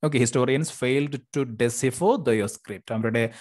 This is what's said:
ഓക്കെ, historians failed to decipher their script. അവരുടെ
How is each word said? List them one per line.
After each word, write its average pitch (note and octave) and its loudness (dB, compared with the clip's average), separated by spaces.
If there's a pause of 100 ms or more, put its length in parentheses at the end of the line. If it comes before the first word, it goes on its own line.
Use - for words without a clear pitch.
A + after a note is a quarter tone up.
ഓക്കെ, D3 2
historians C3 2
failed C#3 -2
to C#3 -4
decipher B2 0
their A2+ 2
script. - -10
അവരുടെ A2+ 0 (100)